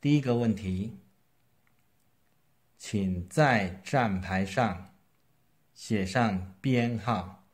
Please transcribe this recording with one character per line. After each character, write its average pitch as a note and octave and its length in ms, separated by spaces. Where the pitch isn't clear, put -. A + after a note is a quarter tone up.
第 D3 160
一 - 20
个 B2 160
问 A#2 180
题， F#2+ 440
请 F#2 500
在 A#2+ 440
站 A2 380
牌 F#2+ 240
上 G2 500
写 G#2 320
上 F#2+ 560
编 A#2+ 380
号 F#2+ 560